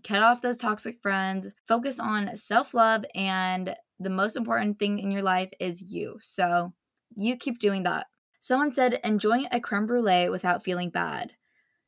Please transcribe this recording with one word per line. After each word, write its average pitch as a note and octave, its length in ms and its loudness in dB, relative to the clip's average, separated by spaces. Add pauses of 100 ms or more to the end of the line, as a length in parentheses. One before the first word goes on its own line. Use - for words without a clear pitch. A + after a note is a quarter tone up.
cut G#3 200 2
off A#3+ 200 6
those B3 140 -2
toxic A3+ 460 -4
friends, F#3+ 460 -2 (180)
focus A#3+ 340 0
on G#3+ 340 -2
self-love, A3 680 2 (100)
and F#3 640 -2 (240)
the F#3 100 -4
most F#3+ 260 0
important A3 420 0
thing G3+ 200 0
in G3 120 -4
your G3 120 -2
life F#3 280 2 (100)
is F3+ 320 -6
you. - 280 -6
So F3 520 0 (420)
you A3+ 220 -2
keep B3 220 -6
doing G3 260 0
that. F3 220 -2 (340)
Someone C#4 320 2
said, B3+ 320 2
"Enjoying G#3+ 480 2
a A#3+ 80 0
creme G#3+ 260 -2
brulee G3+ 440 4
without F#3 340 -2
feeling F3+ 260 -4
bad." D#3 420 -4 (560)